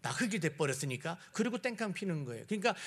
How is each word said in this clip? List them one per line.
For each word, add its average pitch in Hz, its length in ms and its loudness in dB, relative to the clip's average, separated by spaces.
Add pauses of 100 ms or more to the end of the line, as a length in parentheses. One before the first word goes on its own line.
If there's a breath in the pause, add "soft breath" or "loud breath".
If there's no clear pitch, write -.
나 - 80 0
흙이 214 280 2
돼버렸으니까." 147 800 0 (140 loud breath)
그리고 220 240 2
땡깡 226 380 -2
피는 160 320 -2
거예요. 113 200 -6
그러니까 214 280 4 (120)